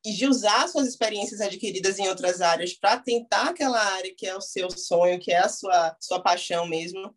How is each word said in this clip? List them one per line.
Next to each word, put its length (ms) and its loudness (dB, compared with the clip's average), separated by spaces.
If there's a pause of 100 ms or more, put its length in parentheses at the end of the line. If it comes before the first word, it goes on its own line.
e 80 -6
de 120 0
usar 440 4
suas 180 0
experiências 540 -4
adquiridas 580 -4
em 80 0
outras 320 0
áreas 340 2
pra 240 2
tentar 520 0
aquela 300 0 (160)
área 200 -8
que 100 -12
é 100 -6
o 40 -10
seu 320 -6
sonho, 480 2
que 140 -6
é 60 4
a 100 4
sua, 500 2
sua 220 -4
paixão 440 0
mesmo. 520 -6